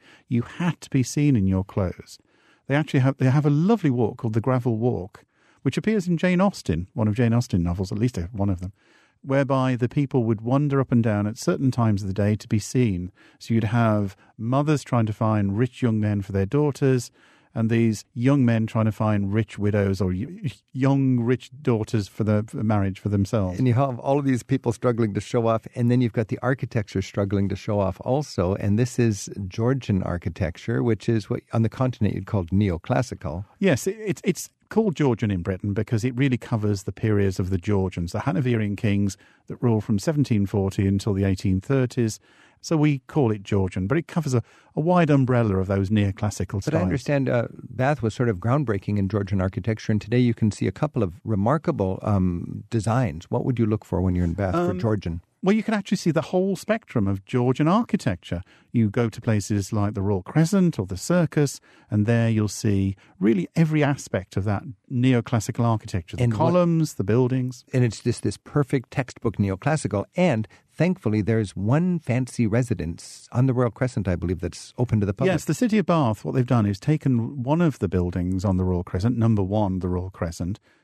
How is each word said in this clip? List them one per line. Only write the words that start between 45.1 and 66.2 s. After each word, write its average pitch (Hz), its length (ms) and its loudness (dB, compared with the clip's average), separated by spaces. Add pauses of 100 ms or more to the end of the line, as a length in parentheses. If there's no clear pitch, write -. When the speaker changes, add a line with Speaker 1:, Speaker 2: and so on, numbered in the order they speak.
Speaker 1:
umbrella 120 460 4
of 95 100 0
those 98 240 0
neoclassical 101 640 0
Speaker 2:
But 98 100 -4
Speaker 1:
styles. 147 180 -2
Speaker 2:
I - 0 -
understand, 143 480 0
uh, 123 220 0
Bath 131 500 -2
was 110 140 0
sort 120 140 0
of 95 80 -2
groundbreaking 113 600 0
in 98 120 0
Georgian 101 300 -2
architecture, 95 520 -2
and 104 100 2
today 117 180 0
you 120 140 4
can 110 160 2
see - 160 -4
a 110 60 0
couple - 320 -2
of 87 100 -4 (100)
remarkable, 107 800 0
um, 95 680 -2
designs. 110 580 -2
What 120 160 -2
would 123 140 -2
you 113 80 2
look 107 180 -2
for 90 160 0
when 92 140 2
you're 90 100 2
in 85 80 0
Bath 92 220 -2
for 175 160 0
Speaker 1:
Um, 90 80 -4
Speaker 2:
Georgian? 92 420 -2 (220)
Speaker 1:
Well, 190 120 2
you 220 60 0
can 220 140 -2
actually 202 220 -2
see - 120 0
the 156 140 0
whole 190 320 0
spectrum 151 520 -2
of 98 160 -4
Georgian 127 440 0
architecture. 165 720 -2 (300)
You 110 180 2
go 117 180 0
to - 140 -8
places 104 500 0
like 104 220 0
the 101 80 -4
Royal 95 220 0
Crescent 165 560 2
or 95 80 -2
the 92 100 -6
Circus, 156 640 0 (300)
and 104 160 2
there 117 200 4
you'll 107 200 2
see 98 480 0 (240)
really 196 360 2
every 156 280 2
aspect 131 520 -2
of 98 100 -2
that 101 180 -2 (280)
neoclassical 120 720 0
architecture, 110 540 -2
the 123 60 0